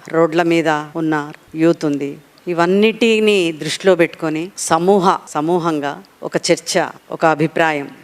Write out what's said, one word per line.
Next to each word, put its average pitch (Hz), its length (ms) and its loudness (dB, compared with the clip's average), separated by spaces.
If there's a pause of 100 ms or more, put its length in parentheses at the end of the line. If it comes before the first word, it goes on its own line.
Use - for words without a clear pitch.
రోడ్ల 165 340 2
మీద 165 260 2
ఉన్న 151 640 -2 (240)
యూత్ 165 300 2
ఉంది. 143 320 -4 (300)
ఇవన్నిటిని 208 1040 2
దృష్టిలో 156 440 0
పెట్టుకొని 165 600 -2
సమూహ, 180 600 2 (120)
సమూహంగా 160 760 -2 (200)
ఒక 156 80 -10 (200)
చర్చ, 160 360 -2 (240)
ఒక 170 140 -2
అభిప్రాయం 156 640 0 (140)